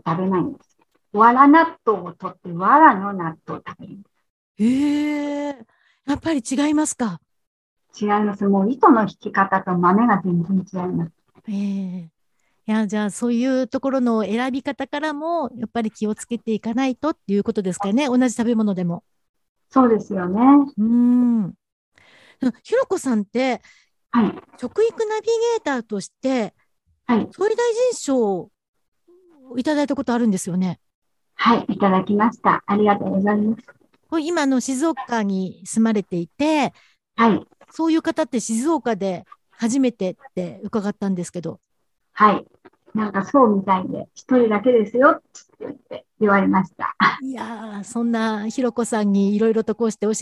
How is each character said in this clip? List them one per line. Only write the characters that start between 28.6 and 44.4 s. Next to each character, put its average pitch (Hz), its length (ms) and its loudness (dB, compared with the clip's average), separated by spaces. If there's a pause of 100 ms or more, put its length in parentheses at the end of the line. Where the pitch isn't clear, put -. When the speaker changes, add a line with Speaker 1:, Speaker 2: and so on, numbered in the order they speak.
Speaker 2:
い 254 60 -4
た 302 140 0
だ 294 80 2
い - 20 -6
た 277 80 -2
こ 277 80 -6
と 247 100 -2
あ 240 60 0
る 240 80 2
ん 214 60 2
で 185 60 0
す - 100 -8
よ 175 80 -4
ね。 185 240 -2 (560)
Speaker 1:
は 233 200 2
い、 - 120 -4
い 208 100 -4
た 196 120 2
だ 185 120 2
き 202 120 -2
ま 208 180 2
し - 80 -18
た。 - 260 0
あ 208 100 -2
り 208 100 2
が 202 100 4
と - 80 -6
う 190 60 -4
ご 190 100 0
ざ 208 140 2
い - 20 0
ま 214 200 0
す。 - 60 -20 (460)
Speaker 2:
こ 311 80 -4
れ 320 80 -2
今 320 220 0
の 262 140 2
静 262 260 -2
岡 240 360 -2
に 190 420 -4
住 220 200 0
ま 226 80 2
れ 208 100 0
て 185 140 -6
い 170 100 -4
て、 294 460 0 (440)
Speaker 1:
は 233 180 4
い。 - 120 -4 (240)
Speaker 2:
そ 320 160 -2
う 320 60 2
い 320 40 2
う 320 60 0
方 320 200 -2
っ 311 60 -2
て 254 100 -4
静 226 320 -2
岡 247 240 0
で 185 320 -6 (240)
初 233 300 -2
め 254 100 2
て 185 220 -4
っ - 40 -12 (180)
て 180 280 -8
伺 208 260 -4
っ 202 60 -4
た 196 160 -4
ん 190 60 0
で 175 80 -6
す - 80 -16
け 180 80 -10
ど。 156 180 -10 (540)
Speaker 1:
は 208 220 2
い。 - 120 -8 (480)
な 214 140 -4
ん 202 40 -10
か 196 120 -2
そ 269 220 4
う 208 100 2
み 190 80 -2
た 190 160 0
い 185 80 -8
で、 - 260 -10
「一 - 240 0
人 233 100 4